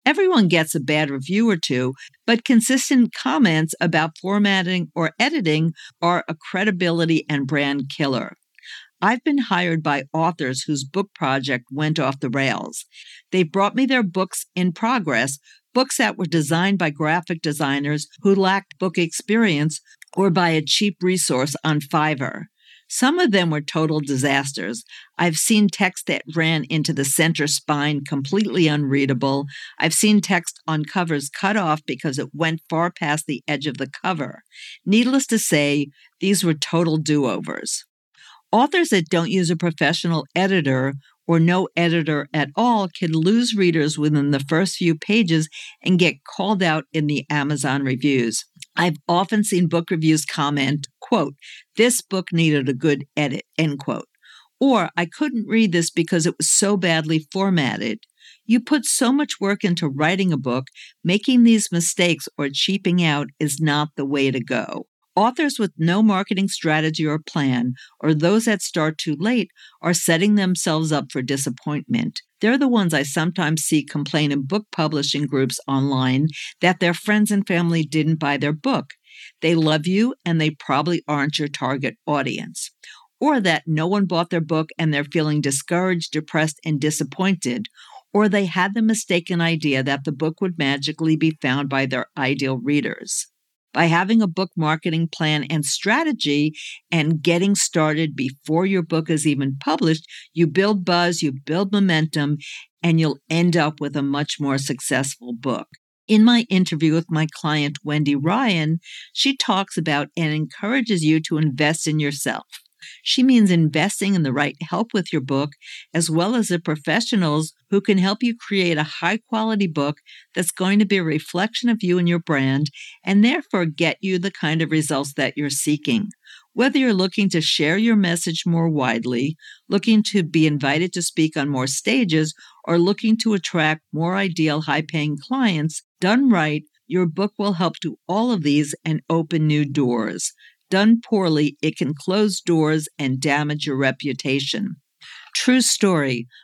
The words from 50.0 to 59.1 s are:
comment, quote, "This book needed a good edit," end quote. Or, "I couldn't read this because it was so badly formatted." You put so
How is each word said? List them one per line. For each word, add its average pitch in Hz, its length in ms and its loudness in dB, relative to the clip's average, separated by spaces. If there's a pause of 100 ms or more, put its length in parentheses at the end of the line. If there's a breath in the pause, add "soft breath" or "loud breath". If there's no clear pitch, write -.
comment, 143 640 -2 (140)
quote, 147 340 -2 (420 loud breath)
"This 240 260 4
book 185 300 -6
needed 151 360 2
a 139 60 2
good 143 300 0 (120)
edit," 139 280 -4 (140)
end 151 200 0
quote. - 300 -8 (520 loud breath)
Or, 240 360 2
"I 175 100 0
couldn't 226 420 -4
read 214 240 4
this 170 180 2
because 170 360 0
it 175 120 -2
was - 120 -2
so 202 260 2
badly 160 560 0
formatted." 131 680 0 (440 soft breath)
You 233 160 2
put 240 240 0
so - 280 0